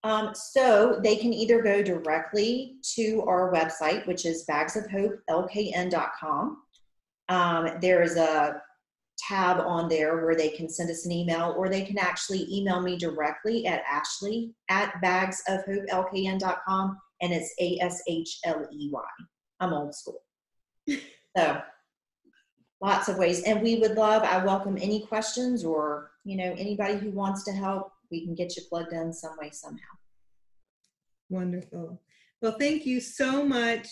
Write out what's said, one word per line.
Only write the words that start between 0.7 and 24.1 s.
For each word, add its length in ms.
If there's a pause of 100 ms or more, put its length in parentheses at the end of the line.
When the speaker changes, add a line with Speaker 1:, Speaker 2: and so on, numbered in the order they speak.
Speaker 1:
they 100
can 180
either 300
go 180
directly 960 (160)
to 340
our 240
website, 540
which 200
is 180
bags 300
of 160
hope 220 (160)
L 180
K 260
N 180
dot 280
com. 380 (720)
Um, 520
there 220
is 140
a 440 (680)
tab 320
on 280
there 360
where 100
they 140
can 200
send 220
us 160
an 60
email, 440
or 120
they 140
can 160
actually 540
email 280
me 160
directly 720
at 220
ashley 640 (160)
at 320
bags 460
of 200
hope 220
L 240
K 140
N 120
dot 280
com, 320 (240)
and 100
it's 280
A 200
S 280
H 360
L 280
E 180
Y. 120 (580)
I'm 120
old 220
school. 280 (680)
<laughs> 80 (400)
So 240 (1200)
lots 260
of 80
ways. 280
And 180
we 140
would 180
love, 300